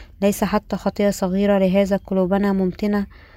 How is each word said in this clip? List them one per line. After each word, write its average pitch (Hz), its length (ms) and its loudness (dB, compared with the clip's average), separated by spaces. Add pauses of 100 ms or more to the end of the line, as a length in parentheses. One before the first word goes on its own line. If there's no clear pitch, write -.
(220)
ليس 202 220 0
حتى 208 320 -2
خطية 202 340 -2
صغيرة. 196 480 0
لهذا 190 380 2
قلوبنا 196 560 0
ممتنة 196 540 -2 (300)